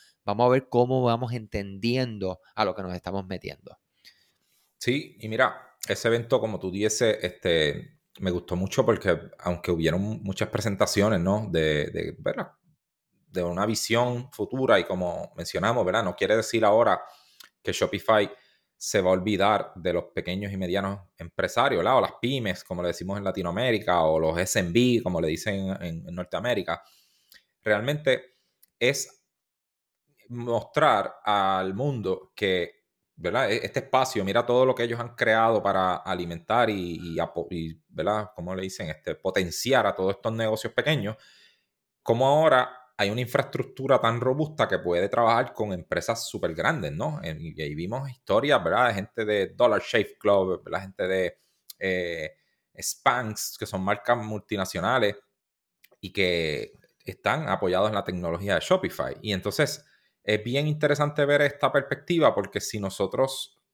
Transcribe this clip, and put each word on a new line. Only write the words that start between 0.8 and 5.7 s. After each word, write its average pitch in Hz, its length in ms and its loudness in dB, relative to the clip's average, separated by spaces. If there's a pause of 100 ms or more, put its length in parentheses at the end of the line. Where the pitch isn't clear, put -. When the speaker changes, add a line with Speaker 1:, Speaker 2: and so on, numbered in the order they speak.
Speaker 1:
vamos 117 300 0
entendiendo 107 1080 -4 (160)
a 110 80 2
lo 92 100 -2
que 101 80 -10
nos 90 120 -6
estamos 92 320 -8
metiendo. - 520 -12 (1000)
Speaker 2:
Sí, - 420 -4
y 107 80 -10
mira, - 480 -2 (100)